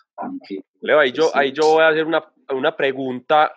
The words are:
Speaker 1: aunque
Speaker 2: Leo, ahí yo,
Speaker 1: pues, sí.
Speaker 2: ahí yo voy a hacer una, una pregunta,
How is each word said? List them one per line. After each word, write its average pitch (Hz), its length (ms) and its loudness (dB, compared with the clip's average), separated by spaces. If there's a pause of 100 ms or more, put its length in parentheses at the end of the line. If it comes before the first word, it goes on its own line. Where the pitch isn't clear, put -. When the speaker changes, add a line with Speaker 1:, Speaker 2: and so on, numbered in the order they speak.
(180)
Speaker 1:
aunque - 440 -12 (200)
Speaker 2:
Leo, 123 180 2
ahí 135 120 2
yo, 147 140 0
Speaker 1:
pues, - 80 0
sí. 139 60 0
Speaker 2:
ahí 139 140 0
yo 156 200 2
voy 160 100 4
a 160 60 6
hacer 156 160 0
una, 160 180 -2 (260)
una 135 260 -2
pregunta, 135 800 -2